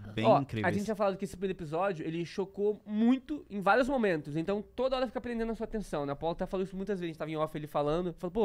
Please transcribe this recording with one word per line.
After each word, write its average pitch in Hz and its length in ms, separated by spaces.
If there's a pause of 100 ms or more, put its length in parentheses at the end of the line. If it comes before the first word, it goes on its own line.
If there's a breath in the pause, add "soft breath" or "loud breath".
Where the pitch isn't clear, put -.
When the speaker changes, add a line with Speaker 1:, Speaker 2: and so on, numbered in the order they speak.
(140)
Speaker 1:
bem 110 120
Speaker 2:
Ó, 147 160
Speaker 1:
incríveis. 135 340
Speaker 2:
a - 20
gente 202 100
já 220 80
falou 196 200
que 190 80
esse 185 140
primeiro 190 200
episódio, 165 480
ele 165 200
chocou 202 600
muito 240 640
em 202 120
vários 220 260
momentos, 190 480
então 196 260 (140)
toda 262 220
hora 254 100
fica 220 140
prendendo 226 320
a - 20
sua 226 80
atenção, 185 420
né? 139 60
A 143 60
Paula 165 160
até 180 120
falou 190 200
isso 185 100
muitas 190 240
vezes, 175 40
a 170 40
gente 160 100
tava 156 140
em 156 60
off 156 200
ele 151 100
falando, 156 460
falou, 180 180 (140)